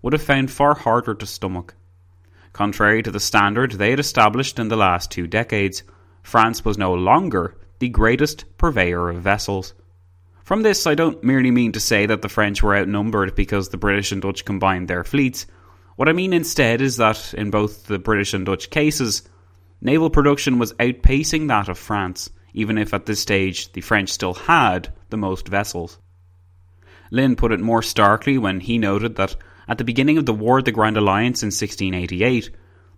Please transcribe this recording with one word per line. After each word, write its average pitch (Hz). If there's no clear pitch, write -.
would 123
have 151
found 135
far 143
harder 117
to 101
stomach. 92
Contrary 104
to 107
the 101
standard 107
they 101
had 135
established 127
in 110
the 110
last 90
two 87
decades, 101
France 113
was 104
no 92
longer 98
the 123
greatest 120
purveyor 87
of 85
vessels. 98
From 208
this, 214
I 151
don't 165
merely 127
mean 120
to 107
say 104
that 107
the 104
French 104
were 101
outnumbered 101
because 98
the -
British 101
and 98
Dutch 98
combined 95
their 87
fleets. 135
What 139
I 160
mean 185
instead 139
is 131
that, 110
in 104
both 104
the 101
British 101
and 95
Dutch 95
cases, 151
naval 156
production 143
was 117
outpacing 139
that 101
of 90
France, 95
even 107
if 104
at 95
this 107
stage 95
the 90
French 101
still 92
had 107
the 110
most 95
vessels. 98
Lynn 127
put 113
it 98
more 113
starkly 110
when 95
he 117
noted 104
that 95
at 117
the 123
beginning 135
of 147
the 117
War 113
of 127
the 120
Grand 107
Alliance 107
in 104
sixteen 98
eighty-eight, 92